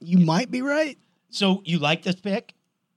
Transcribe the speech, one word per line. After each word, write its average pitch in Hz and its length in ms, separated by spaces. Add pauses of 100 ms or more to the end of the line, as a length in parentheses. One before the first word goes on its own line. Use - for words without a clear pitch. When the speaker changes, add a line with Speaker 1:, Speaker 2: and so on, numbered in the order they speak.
Speaker 1:
you 175 180
might 175 320
be 254 100
right. 285 380 (320)
Speaker 2:
So 190 340
you 165 140
like 151 240
this 185 140
pick? - 360 (440)